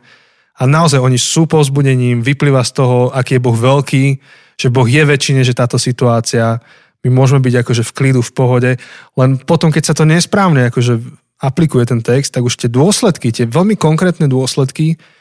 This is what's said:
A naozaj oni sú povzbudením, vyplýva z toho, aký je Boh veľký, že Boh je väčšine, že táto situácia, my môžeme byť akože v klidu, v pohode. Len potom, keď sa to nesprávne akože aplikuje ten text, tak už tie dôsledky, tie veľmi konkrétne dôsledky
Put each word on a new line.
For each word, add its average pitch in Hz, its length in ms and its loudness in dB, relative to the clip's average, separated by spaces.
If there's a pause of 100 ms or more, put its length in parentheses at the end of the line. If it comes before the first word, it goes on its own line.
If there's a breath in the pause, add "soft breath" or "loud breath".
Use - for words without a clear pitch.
(560 soft breath)
A - 80 -6
naozaj 147 340 2
oni 127 200 2
sú - 260 0
povzbudením, 135 800 0
vyplýva 135 400 0
z 113 140 -4
toho, 123 220 2 (120)
aký 131 260 -2
je 123 60 0
Boh 123 140 0
veľký, 135 500 0 (500 soft breath)
že 131 140 -2
Boh 123 160 2
je 139 160 2
väčšine, 139 400 0
že 123 120 0
táto 123 240 -2
situácia, 117 840 -2 (380 soft breath)
my 127 100 -2
môžeme 131 300 2
byť 127 200 0
akože 117 240 -2
v - 80 -8
klidu, 131 300 0
v - 100 -8
pohode. 123 400 0 (440 loud breath)
Len 135 140 2 (100)
potom, 165 300 0
keď 151 140 0
sa 165 120 -2
to - 80 -2
nesprávne 165 640 2
akože 120 340 -2 (380)
aplikuje 135 480 0
ten 120 120 -2
text, 127 320 -2
tak 127 100 -4
už 120 160 -4
tie - 100 -4
dôsledky, 147 640 0
tie 117 140 -2
veľmi 170 280 0
konkrétne 165 520 0
dôsledky 135 720 -2 (240 soft breath)